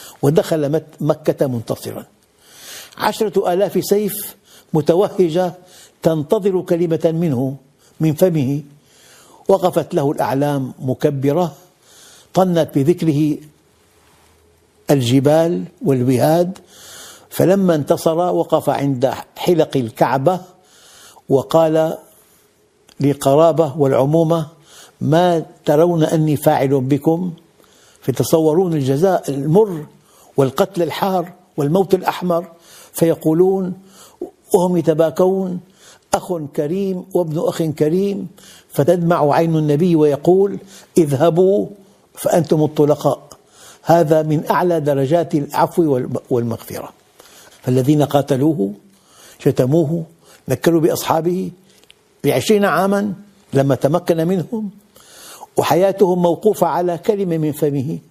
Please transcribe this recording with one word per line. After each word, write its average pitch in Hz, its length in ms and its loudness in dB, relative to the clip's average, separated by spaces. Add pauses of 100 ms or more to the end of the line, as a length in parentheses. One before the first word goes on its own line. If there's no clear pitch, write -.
(220)
ودخل 151 500 0
مت-، 156 280 -4
مكة 151 460 -2
منتصراً. 117 580 -8 (920)
عشرة 196 540 -2
آلاف 180 320 0
سيف - 520 -2 (360)
متوهجة 170 800 0 (500)
تنتظر 175 580 0
كلمة 165 540 -2
منه، 156 420 -2 (440)
من 156 140 0
فمه. 151 480 0 (840)
وقفت 180 460 0
له 147 160 0
الأعلام 139 680 -2
مكبرة، 143 760 -2 (840)
طنت 175 400 2
بذكره 151 640 0 (1500)
الجبال 147 720 2 (200)
والوهاد. 139 720 0 (720)
فلما 180 440 2
انتصر، 160 440 -2
وقف 170 520 0
عند 131 440 -2 (220)
حلق 156 400 0
الكعبة 135 640 0 (880)
وقال 160 720 0 (1000)
لقرابة 143 800 2
والعمومة: 151 680 0 (540)
"ما 165 440 2 (200)
ترون 160 400 2
أني 156 320 0
فاعل 139 440 0
بكم؟" 160 520 -2 (680)
فتصورون 160 760 0
الجزاء 151 560 0
المر 156 560 0 (500)
والقتل 175 460 0
الحار 175 500 -2 (240)
والموت 160 380 0
الأحمر، 180 520 -2 (460)
فيقولون 180 840 0 (800)
وهم 180 220 2
يتباكون: 180 840 0 (540)
"أخ - 180 -4 (240)
كريم 185 480 -4 (100)
وابن 165 240 -2
أخ 180 240 -4
كريم". 180 640 -2 (400)
فتدمع 165 680 2
عين 165 220 2
النبي 156 400 2
ويقول: 175 600 2 (400)
"اذهبوا 170 680 2 (480)
فأنتم 156 500 0
الطلقاء". 147 640 0 (540)
هذا 160 400 4
من 156 280 -2
أعلى 170 300 0
درجات 143 540 0
العفو 151 480 0
والم-، 131 360 -2 (120)
والمغفرة. 117 580 -6 (760)
فالذين 131 400 2
قاتلوه، 143 680 0 (680)
شتموه، 147 640 0 (440)
نكلوا 165 320 2
بأصحابه 170 680 -2 (720)
بعشرين 143 400 2
عامًا 196 480 0 (420)
لما 139 200 2
تمكن 165 520 0
منهم، 190 440 -4 (840)
وحياتهم 180 640 2
موقوفة 175 440 0
على 170 320 -2
كلمة 185 400 -2
من 151 140 -2
فمه 147 460 -4 (120)